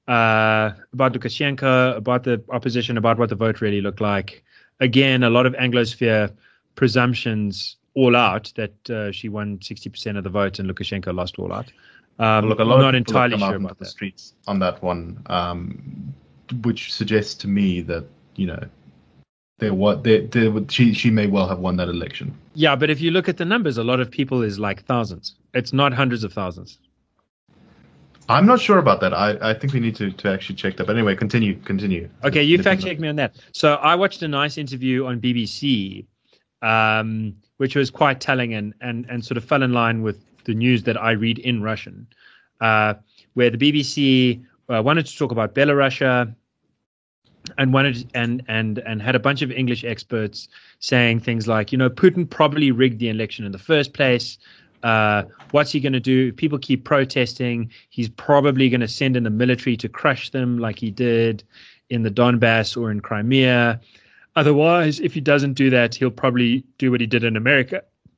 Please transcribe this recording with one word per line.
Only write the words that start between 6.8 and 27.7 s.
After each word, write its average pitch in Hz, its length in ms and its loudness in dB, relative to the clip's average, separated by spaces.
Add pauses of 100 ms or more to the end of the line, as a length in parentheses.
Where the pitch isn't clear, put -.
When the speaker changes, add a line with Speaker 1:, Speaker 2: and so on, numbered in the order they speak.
Speaker 1:
all 123 240 4
out 110 400 0
that, 107 320 -10
uh, 107 240 -6
she 107 160 -12
won 104 320 -8
sixty - 280 -14
percent 104 280 -10
of 92 80 -6
the 95 40 -8
vote 98 300 -2
and 95 100 -6
Lukashenko 92 460 -8
lost 90 240 -8
all 90 140 -8
out. - 180 -12 (480)
Um, 113 60 0 (180)
Speaker 2:
Well, 107 60 0
look, 107 100 0
a 113 40 2
lot 123 180 6
Speaker 1:
not 135 140 6
Speaker 2:
of 120 100 0
people 110 140 2
have 123 120 2
Speaker 1:
entirely - 20 -2
Speaker 2:
come 101 100 -2
out 98 40 0
Speaker 1:
sure 98 80 -2
Speaker 2:
into 95 100 -6
Speaker 1:
about 87 140 -12
Speaker 2:
the 95 60 -14
Speaker 1:
that. - 60 -14
Speaker 2:
streets - 420 -14 (140)
on 101 120 -2
that 90 240 -2
one, 87 440 -6
um, 87 840 -8 (500)
which 117 300 -4
suggests 104 420 -2
to - 120 -12
me 98 340 0
that, 82 240 -8 (300)
you 95 120 -4
know, - 160 -10 (960)
there 104 140 -2
wa-, 98 220 2
there, 110 260 4
there 110 300 2
wa-, 107 180 -2
she, 117 240 4
she 120 160 0
may 107 180 2
well 98 200 0
have 92 120 -4
won 90 180 -2
that 87 120 -4
election. - 460 -8 (180)
Speaker 1:
Yeah, 147 220 2
but 151 140 2
if 151 120 -2
you 165 100 0
look 180 180 0
at 165 80 -4
the 170 80 -4
numbers, 180 320 -2
a 117 60 -2
lot 127 160 2
of 120 120 -4
people 131 320 -2
is, 101 160 -4
like, 101 260 -4
thousands. 110 500 -4 (180)
It's 127 200 -4
not 135 200 2
hundreds 120 300 -2
of 98 100 -8
thousands. 90 440 -8 (1500)